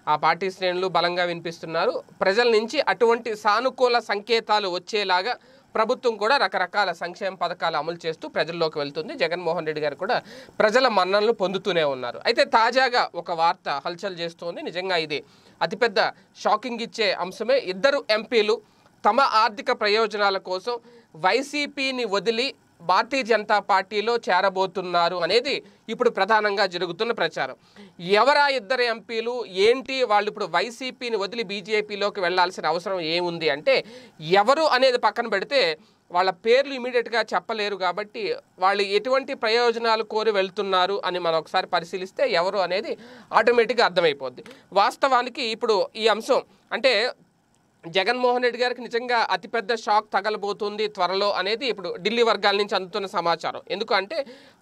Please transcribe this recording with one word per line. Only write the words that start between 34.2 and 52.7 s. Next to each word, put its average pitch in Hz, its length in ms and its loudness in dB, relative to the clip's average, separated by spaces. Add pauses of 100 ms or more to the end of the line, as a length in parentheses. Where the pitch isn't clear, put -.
ఎవరు 202 420 4
అనేది 254 360 4
పక్కన 233 300 -2
పెడితే 196 500 0 (320)
వాళ్ళ 185 200 2
పేర్లు 254 440 2
ఇమీడియట్గా 240 460 -2
చెప్పలేరు 208 560 -4
కాబట్టి 185 580 -4 (240)
వాళ్ళు 196 240 4
ఎటువంటి 254 520 0
ప్రయోజనాలు 226 680 2
కోరి 214 280 -2
వెళ్తున్నారు 190 760 0
అని 180 140 -2
మనం 165 200 0
ఒకసారి 185 280 -2
పరిశీలిస్తే 185 640 -2
ఎవరు 185 280 0
అనేది 196 380 -2 (360)
ఆటోమేటిక్‌గా 226 520 4
అర్థమైపోద్ది. 143 600 0 (280)
వాస్తవానికి 247 680 2
ఇప్పుడు 220 440 0 (100)
ఈ 220 120 2
అంశం 220 340 2 (300)
అంటే 226 380 2 (800)
జగన్మోహన్ 247 540 2
రెడ్డి 240 200 0
గారికి 247 180 -2
నిజంగా 233 500 -2
అతిపెద్ద 190 440 -4
షాక్ 214 400 0
తగలబోతుంది 208 760 -2
త్వరలో 196 440 0
అనేది 214 340 -2
ఇప్పుడు 185 300 -4
ఢిల్లీ 196 260 0
వర్గాల 202 340 2
నుంచి 208 180 -2